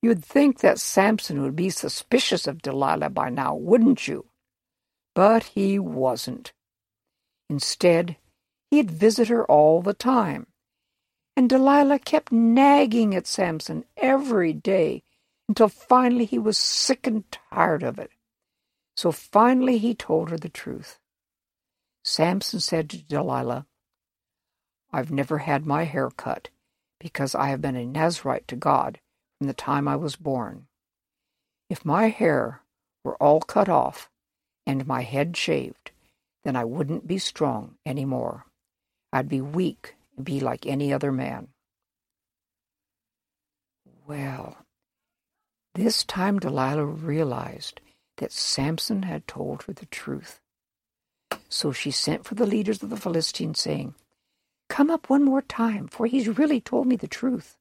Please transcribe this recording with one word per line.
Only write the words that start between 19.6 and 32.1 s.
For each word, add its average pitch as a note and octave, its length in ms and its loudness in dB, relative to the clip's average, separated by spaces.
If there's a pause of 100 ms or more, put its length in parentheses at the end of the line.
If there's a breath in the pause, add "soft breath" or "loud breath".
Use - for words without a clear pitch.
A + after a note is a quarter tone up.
he A3 180 0
told E3 360 -2
her E3 60 -6
the D#3 120 -10
truth. - 500 -12 (1040)
Samson F3+ 560 0
said D#3+ 300 -4
to E3+ 120 -14
Delilah, C3+ 680 -4 (1200)
"I've D3 200 -6
never C#3+ 260 -2
had C#3+ 280 -2
my D3+ 200 -2
hair C3+ 240 -4
cut - 400 -10 (500)
because C#3 340 -6
I C#3 140 -2
have C#3 140 -4
been C3+ 160 -4
a A#2+ 80 -8
Nazirite C#3+ 640 -2
to B2 100 -10
God - 420 0 (400)
from C#3 80 -4
the C3 60 -6
time C#3+ 340 -2
I C#3 80 -2
was C#3+ 200 -6
born. C3+ 520 -6 (1000)
If - 140 -8
my F#3+ 260 4
hair C3+ 520 0 (420)